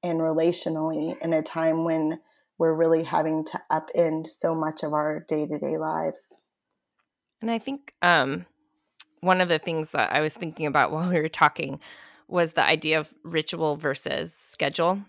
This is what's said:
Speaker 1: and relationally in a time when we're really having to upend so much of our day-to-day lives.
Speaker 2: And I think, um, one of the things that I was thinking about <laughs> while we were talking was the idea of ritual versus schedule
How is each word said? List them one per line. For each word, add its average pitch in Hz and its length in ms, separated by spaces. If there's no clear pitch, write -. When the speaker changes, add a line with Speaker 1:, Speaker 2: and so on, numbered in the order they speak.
Speaker 1:
and 165 180
relationally 160 1000
in 165 120
a 156 100
time 165 420
when 160 360
we're 160 160
really 165 300
having 160 400
to - 160
upend 156 580
so 165 260
much 156 280
of 151 100
our 151 360
day-to-day 151 500
lives. 160 580
Speaker 2:
And 226 100
I 226 80
think, 269 440
um, 165 440
one 185 200
of 180 80
the 165 100
things 160 320
that - 220
I 139 80
was 156 140
thinking 160 320
about 139 260
<laughs> - 0
while 170 180
we 175 100
were 156 80
talking 151 520
was 170 240
the - 120
idea 156 360
of 151 120
ritual 160 520
versus 151 580
schedule 175 760